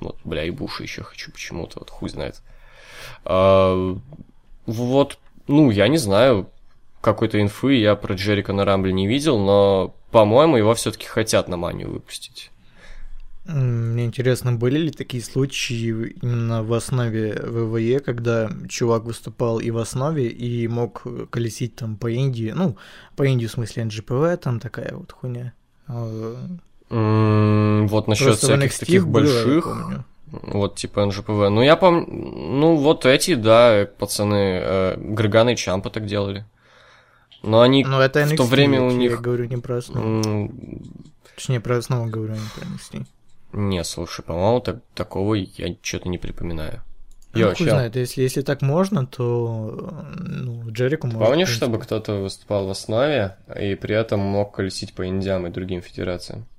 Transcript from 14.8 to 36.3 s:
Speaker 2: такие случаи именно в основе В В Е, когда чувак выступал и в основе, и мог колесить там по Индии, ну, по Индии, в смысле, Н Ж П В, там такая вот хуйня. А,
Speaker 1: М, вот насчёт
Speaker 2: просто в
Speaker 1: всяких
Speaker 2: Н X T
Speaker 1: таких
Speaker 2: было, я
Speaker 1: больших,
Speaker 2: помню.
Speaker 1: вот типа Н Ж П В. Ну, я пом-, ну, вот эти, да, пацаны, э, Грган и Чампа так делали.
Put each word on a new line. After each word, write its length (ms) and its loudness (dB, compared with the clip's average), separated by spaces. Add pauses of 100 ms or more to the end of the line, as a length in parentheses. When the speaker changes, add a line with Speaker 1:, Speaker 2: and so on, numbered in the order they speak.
Speaker 2:
такие 320 -8
случаи 880 -4 (100)
именно 400 -2
в 120 -4
основе 680 -2
В 280 -4
В 80 -2
Е, 220 0
когда 500 -2 (180)
чувак 360 0
выступал 560 -4
и 100 -4
в 80 -4
основе, 500 -2
и 400 -4
мог 360 -4 (260)
колесить 460 -6
там 200 -8
по 140 -6
Индии, 440 -2
ну, 220 -2 (400)
по 80 -2
Индии, 220 2
в 40 -8
смысле, 340 -6
Н 60 -4
Ж 120 -8
П 120 -6
В, 220 0
там 240 -4
такая 340 -10
вот 180 -16
хуйня. 400 -10 (360)
А, 480 -8 (540)
Speaker 1:
М, 1000 4
вот 200 2
насчёт 180 4
Speaker 2:
просто 200 4
в 40 4
Speaker 1:
всяких 120 6
Speaker 2:
Н 40 4
X 120 -2
T 80 -8
Speaker 1:
таких 220 6
Speaker 2:
было, 140 6
я 100 6
Speaker 1:
больших, 320 2
Speaker 2:
помню. 400 -8 (260)
Speaker 1:
вот 460 -4
типа 240 -4
Н 120 2
Ж 100 -6
П 100 -6
В. 180 4
Ну, 120 4
я 140 8
пом-, 280 4 (560)
ну, 160 6
вот 300 2
эти, 300 4
да, 520 6 (100)
пацаны, 640 0
э, 360 0
Грган 500 2
и 80 0
Чампа 340 -4
так 160 -8
делали. 380 -4 (1000)